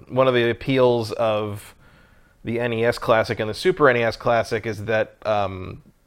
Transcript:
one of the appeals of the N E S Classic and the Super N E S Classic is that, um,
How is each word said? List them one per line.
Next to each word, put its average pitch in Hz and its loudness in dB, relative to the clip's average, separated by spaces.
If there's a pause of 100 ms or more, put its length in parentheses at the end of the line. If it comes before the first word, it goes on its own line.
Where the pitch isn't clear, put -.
one 131 2
of 127 2
the 120 4
appeals 120 2
of 107 -4 (720)
the 117 -4
N 120 -2
E 113 0
S 120 0
Classic 113 0
and 107 -4
the 107 -8
Super 156 2
N 123 4
E 120 2
S 113 0
Classic 113 0
is 107 -6
that, 110 -2 (100)
um, 98 -4 (240)